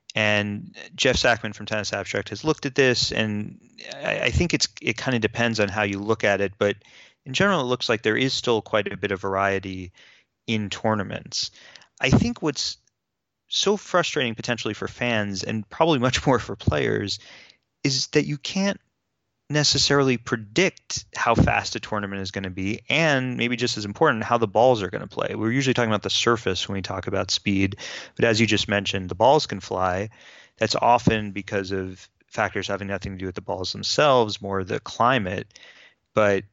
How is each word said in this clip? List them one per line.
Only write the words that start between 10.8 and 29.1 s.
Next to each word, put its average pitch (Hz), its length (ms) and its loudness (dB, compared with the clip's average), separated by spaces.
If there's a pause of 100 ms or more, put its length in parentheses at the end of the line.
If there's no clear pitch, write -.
I 135 80 2
think 233 320 2
what's - 380 -4 (720)
so - 280 0
frustrating 147 580 0
potentially 113 380 -4
for - 160 -6
fans, 104 560 -2
and 110 240 -4
probably 160 300 4
much 127 280 2
more 127 120 6
for 104 180 -6
players, 110 640 0 (680)
is 135 240 0
that - 160 4
you 147 140 -4
can't 196 420 -4 (680)
necessarily 143 680 4
predict 117 880 -2 (100)
how - 220 0
fast 110 400 2
a - 20 -6
tournament 101 420 -6
is 95 120 -8
gonna 95 180 -6
be, 95 380 -6
and 131 480 2
maybe 120 180 0
just 117 240 -2
as 107 60 -6
important, 110 400 2
how 120 140 2
the 113 100 2
balls 110 340 4
are 90 80 -4
gonna - 160 -6
play. - 300 -4
We're 110 160 0
usually 131 200 2
talking 117 200 2
about 104 100 0
the 98 80 -4
surface 110 580 0
when 104 60 -6
we 98 80 -4
talk 95 240 -8
about 95 240 -2
speed, 98 460 0 (400)
but 113 80 2
as 113 160 4
you 117 80 6
just 101 180 0
mentioned, 101 420 -2
the 90 60 -6